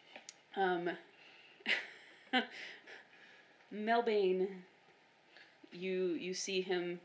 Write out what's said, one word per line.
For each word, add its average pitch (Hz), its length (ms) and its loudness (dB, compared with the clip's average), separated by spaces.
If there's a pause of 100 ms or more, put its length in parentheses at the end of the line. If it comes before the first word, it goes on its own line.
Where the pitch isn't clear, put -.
(560)
um, 180 360 2 (1400)
<laughs> 247 120 4 (1300)
Melbane, 208 760 4 (1300)
you, 185 360 0 (100)
you 185 160 -4
see 190 260 0
him 175 440 0